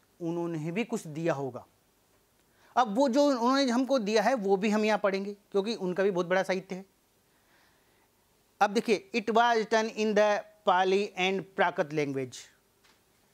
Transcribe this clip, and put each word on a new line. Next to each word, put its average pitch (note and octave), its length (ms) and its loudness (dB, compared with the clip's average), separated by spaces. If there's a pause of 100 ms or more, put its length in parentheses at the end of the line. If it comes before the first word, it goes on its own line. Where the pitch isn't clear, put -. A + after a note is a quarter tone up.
(200)
उन्होंने E3+ 520 -6
भी A3 120 -2
कुछ G#3+ 220 -8
दिया D#3+ 280 -2
होगा। C3 320 -8 (1080)
अब A3 200 0
वो C#4 120 4
जो C#4+ 180 4
उन्होंने C4+ 380 2
हमको B3+ 340 0
दिया G#3+ 240 2
है A#3+ 120 2
वो G3 220 0
भी G3+ 120 0
हम G#3+ 160 2
यहाँ G#3+ 140 2
पढ़ेंगे G3 380 -2 (140)
क्योंकि G3+ 240 -2
उनका F3+ 280 -2
भी G3+ 80 2
बहुत F3 160 -2
बड़ा F#3 160 2
साहित्य F#3 320 -4
है। F#3+ 120 -14 (1700)
अब G#3 100 2
देखिए A3 440 0
it A3 120 -4
was A#3 300 2
written A3 400 0
in G#3+ 180 0
the G#3 260 2 (280)
Pali F#3+ 380 2 (140)
and F#3+ 200 0 (180)
Prakrit F3 320 0
language। C#3 460 -4 (960)